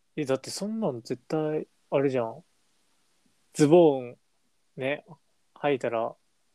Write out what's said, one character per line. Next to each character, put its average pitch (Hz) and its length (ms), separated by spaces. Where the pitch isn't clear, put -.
え、 147 60
だ 131 100
っ 131 60
て - 80
そ - 160
ん 220 140
な 190 120
ん 117 120
絶 - 240
対、 156 400
あ 147 80
れ 139 100
じ 127 80
ゃ 120 60
ん。 113 200
ズ 151 140
ボ 151 340
ン、 123 160
ね、 135 300
履 147 220
い 123 40
た 117 120
ら、 117 240